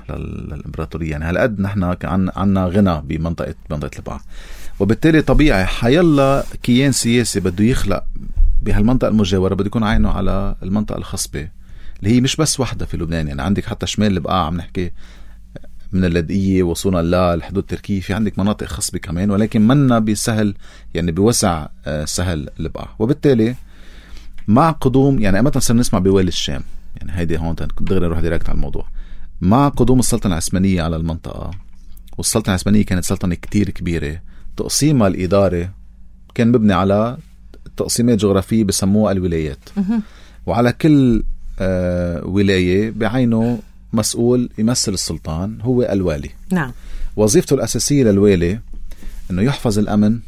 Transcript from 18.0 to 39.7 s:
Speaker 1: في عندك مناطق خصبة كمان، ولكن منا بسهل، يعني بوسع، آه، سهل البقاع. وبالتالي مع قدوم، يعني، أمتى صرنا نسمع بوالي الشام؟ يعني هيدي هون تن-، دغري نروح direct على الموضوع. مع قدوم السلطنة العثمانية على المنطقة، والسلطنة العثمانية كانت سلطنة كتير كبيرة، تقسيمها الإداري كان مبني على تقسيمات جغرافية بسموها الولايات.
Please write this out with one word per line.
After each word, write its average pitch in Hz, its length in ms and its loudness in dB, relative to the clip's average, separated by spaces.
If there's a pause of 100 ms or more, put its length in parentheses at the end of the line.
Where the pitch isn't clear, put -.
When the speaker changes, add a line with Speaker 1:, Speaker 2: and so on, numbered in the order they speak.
Speaker 1:
في 92 140 -4
عندك 98 240 -2
مناطق 101 280 -2
خصبة - 320 -8
كمان، 90 320 -4
ولكن 107 360 2
منا 131 320 4
بسهل، 107 560 0 (400)
يعني 85 180 -2
بوسع، 92 560 2 (180)
آه، 76 180 -4
سهل 82 440 -4 (120)
البقاع. - 280 -8 (100)
وبالتالي 127 560 2 (920)
مع 143 220 6
قدوم، 135 480 2
يعني، 98 200 4
أمتى 120 220 2
صرنا 117 200 4
نسمع 117 180 2
بوالي 95 300 4
الشام؟ 73 340 -4 (340)
يعني - 180 -6
هيدي 85 240 0
هون 82 180 -2
تن-، 78 120 -4 (120)
دغري 90 260 2
نروح 82 140 0
direct 82 280 2
على - 80 4
الموضوع. - 300 0 (540)
مع 120 280 4
قدوم 127 300 4
السلطنة 113 340 0
العثمانية 92 500 0
على 82 140 -2
المنطقة، 82 540 -6 (680)
والسلطنة 104 360 0
العثمانية 101 300 4
كانت 92 200 0
سلطنة 95 300 -2
كتير - 360 -2
كبيرة، 82 500 -4 (360)
تقسيمها 139 520 2
الإداري 90 640 0 (640)
كان 117 140 2
مبني 110 240 4
على 101 440 2 (600)
تقسيمات 117 420 2
جغرافية 101 460 2
بسموها 101 480 2
الولايات. 82 460 -2 (180)